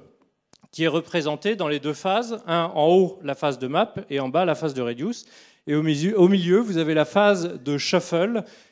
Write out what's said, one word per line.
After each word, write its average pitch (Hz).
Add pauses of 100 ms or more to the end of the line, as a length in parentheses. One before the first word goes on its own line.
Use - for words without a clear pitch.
(720)
qui 160
est -
représenté 165
dans 175
les 147
deux 147
phases. 220
Un, 170
en 156
haut, 180
la 139
phase 139
de 127
map, 180 (160)
et 139
en 131
bas, 165
la 156
phase 151
de 127
reduce. 123 (420)
Et 147
au 156
milieu, 160
au 180
milieu, 185
vous 208
avez 160
la 151
phase 175
de 143
shuffle, 180 (260)